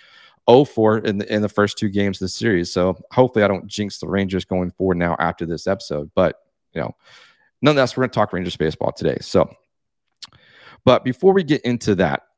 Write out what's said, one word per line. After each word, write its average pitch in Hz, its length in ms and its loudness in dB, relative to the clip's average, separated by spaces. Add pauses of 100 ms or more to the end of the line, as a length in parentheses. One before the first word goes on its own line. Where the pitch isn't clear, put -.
(460)
oh 127 180 8
for 110 340 2
in 107 200 -2
the, 104 160 -4
in 107 80 0
the 104 60 -2
first 104 280 0
two 107 120 -4
games 101 300 -2
of 95 80 -4
the - 20 -8
series. 92 440 -2
So 92 240 0 (140)
hopefully 123 340 2
I 98 40 4
don't 95 180 -4
jinx 101 320 -8
the 85 80 -10
Rangers 92 380 -2
going 90 260 -4
forward 92 280 -2
now 85 200 -2
after 85 260 -4
this 82 220 -8
episode. 76 480 -6
But, 92 220 0 (360)
you 80 80 -8
know, 60 140 -8 (680)
nonetheless, 139 340 2
we're 127 60 -2
gonna - 100 -2
talk 107 200 -2
Rangers 90 240 -6
baseball - 360 -2
today. 78 280 -2
So, - 320 0 (1300)
but 127 180 4
before 180 300 2
we 190 100 2
get 147 200 -2
into 117 340 0
that, 80 260 0 (160)